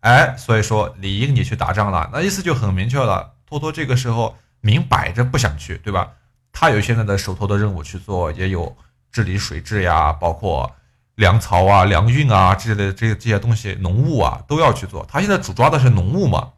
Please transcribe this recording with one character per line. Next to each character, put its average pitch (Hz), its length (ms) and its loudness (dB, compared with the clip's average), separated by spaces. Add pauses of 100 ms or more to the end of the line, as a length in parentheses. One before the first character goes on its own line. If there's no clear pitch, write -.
哎， 127 380 4
所 113 200 0
以 107 40 2
说 107 340 -2
理 98 220 -6
应 135 160 0
你 127 100 2
去 113 100 -6
打 - 160 -4
仗 101 220 0
了， 82 180 -2
那 147 120 -4
意 196 80 0
思 190 120 -6
就 170 120 0
很 110 180 -2
明 92 160 -2
确 131 100 -2
了。 101 360 -2 (100)
托 147 140 -8
托 156 120 -4
这 156 140 -6
个 131 100 -2
时 127 140 0
候 113 300 -2 (240)
明 110 200 2
摆 - 300 -2
着 110 100 0
不 127 140 -2
想 110 220 0
去， 87 180 -12
对 104 160 -10
吧？ 90 180 -2 (400)
他 165 200 2
有 107 100 2
现 113 160 0
在 113 80 0
的 98 140 0
手 95 160 -6
头 101 120 -6
的 101 120 0
任 104 160 -2
务 80 80 -10
去 92 160 -12
做， 90 340 -4
也 90 160 -4
有 85 260 -4 (380)
治 117 100 -2
理 92 140 -2
水 80 240 -6
质 104 220 -4
呀， 80 320 2
包 82 180 -2
括 80 420 -4 (420)
粮 104 220 4
草 92 280 2
啊、 98 180 6
粮 98 260 2
运 135 220 2
啊 95 220 4
之 101 200 -4
类 101 120 -2
的 98 80 -4
这-， 113 220 -2
这 117 120 -8
些 107 100 2
东 117 160 0
西， 104 280 -6
农 92 100 -2
务 127 280 0
啊 - 280 -2
都 147 100 0
要 151 140 4
去 - 140 -6
做。 85 200 -12
他 143 140 -4
现 202 80 0
在 196 80 2
主 - 160 -6
抓 113 160 2
的 156 100 2
是 127 120 6
农 92 160 4
务 170 200 0
嘛 - 320 -2